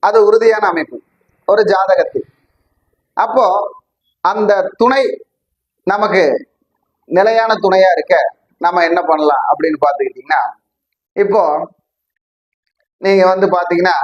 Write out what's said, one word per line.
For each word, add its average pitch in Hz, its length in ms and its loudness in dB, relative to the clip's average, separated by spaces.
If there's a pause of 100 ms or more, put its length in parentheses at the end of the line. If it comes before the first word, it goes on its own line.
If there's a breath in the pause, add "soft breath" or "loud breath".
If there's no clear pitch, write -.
அது 208 240 2
உறுதியான 220 460 2
அமைப்பு 156 240 -8 (560)
ஒரு 208 180 2
ஜாதகத்தில். 190 560 -2 (880)
அப்போ 240 300 0 (840)
அந்த 208 260 0 (220)
துணை 262 200 2 (920)
நமக்கு 202 320 0 (960)
நிலையான 220 460 0
துணையா 190 320 4
இருக்க 165 220 0 (480)
நம்ம 175 240 0
என்ன 175 100 0 (100)
பண்ணலாம் 147 420 0
அப்படின்னு 156 340 -4
பார்த்துக்கிட்டிங்கன்னா, - 560 -4 (840)
இப்போ 202 180 0 (1600)
நீங்க 190 260 4
வந்து 190 240 0
பாத்தீங்கன்னா 175 480 0